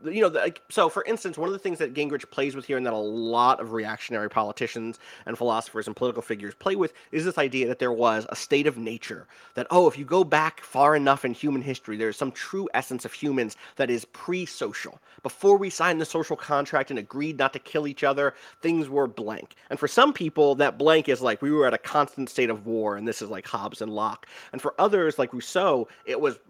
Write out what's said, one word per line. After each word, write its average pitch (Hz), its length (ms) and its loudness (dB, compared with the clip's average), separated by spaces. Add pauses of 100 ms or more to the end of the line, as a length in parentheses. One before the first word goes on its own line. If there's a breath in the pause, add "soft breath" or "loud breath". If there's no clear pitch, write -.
the, 160 140 -8
you 220 80 4
know, 190 60 6
the, 156 100 0
like, 147 300 -2
so, 180 200 2
for 196 180 -4
instance, 208 300 -4
one 165 120 -4
of 190 40 -4
the 196 60 -6
things 185 200 -6
that 139 140 -4
Gingrich 147 380 -4
plays 139 240 -4
with 135 120 -12
here 135 100 -2
and 127 100 -2
that 117 60 -2
a 110 40 -2
lot 117 640 2
of 113 140 -8
reactionary 110 580 -6
politicians 113 720 -4 (260 loud breath)
and 117 100 -8
philosophers 113 520 -2
and 107 80 -8
political 120 260 -2
figures 101 320 -6
play 196 220 -2
with 180 160 0 (180 loud breath)
is 160 140 -4
this 180 120 -4
idea 131 300 0
that 123 140 -2
there 127 100 0
was 113 380 2
a - 80 -8
state 143 320 2
of 127 100 -4
nature, 113 480 -10 (280 loud breath)
that, 120 180 -6
oh, 175 160 8
if 135 100 -4
you 143 60 -8
go 165 180 4
back 156 380 2
far 143 340 4
enough 139 300 4
in 123 100 -2
human 139 280 -2
history, 123 340 -8
there 110 140 -2
is 101 60 -6
some 135 140 -4
true - 440 -6
essence 127 300 -4
of - 80 -10
humans 131 440 -2 (180 loud breath)
that 131 160 0
is 120 140 -2
pre-social. - 960 -8 (240 soft breath)
Before 202 320 4
we 196 120 0
signed 165 320 0
the 160 40 0
social 156 320 -4
contract 143 540 -2
and 131 100 -6
agreed 143 380 -8
not 135 160 2
to 151 40 -6
kill 151 300 -4
each 139 160 -6
other, 139 300 2 (280 loud breath)
things 165 260 0
were 135 200 2
blank. - 480 -10 (120)
And 139 120 -6
for 143 80 0
some 277 240 6
people, 151 420 4
that 131 240 2
blank 156 300 4
is 127 120 2
like, 117 220 0
we 143 80 0
were 151 160 4
at 120 80 2
a 107 40 0
constant - 500 -2
state 123 220 0
of 107 160 -6
war, 107 320 -2
and 110 100 -6
this 110 140 -6
is 92 80 -10
like 92 160 -10
Hobbes 104 340 -8
and 107 140 -8
Locke. 107 320 -4 (260 loud breath)
And 131 80 -8
for - 180 -4
others, 180 400 2
like 123 140 0
Rousseau, 139 560 0 (160 loud breath)
it 127 160 -4
was, 135 180 0 (120)